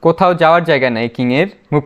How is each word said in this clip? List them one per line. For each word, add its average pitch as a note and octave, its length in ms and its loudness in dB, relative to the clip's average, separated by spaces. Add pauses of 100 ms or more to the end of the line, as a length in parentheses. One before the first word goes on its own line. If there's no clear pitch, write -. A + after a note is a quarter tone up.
কোথাও F3+ 260 2 (100)
যাওয়ার E3 280 2
জায়গা C3 280 0
নেই A#2 100 -4 (100)
কিংয়ের, C3+ 320 -2 (220)
মুভ D3 140 -2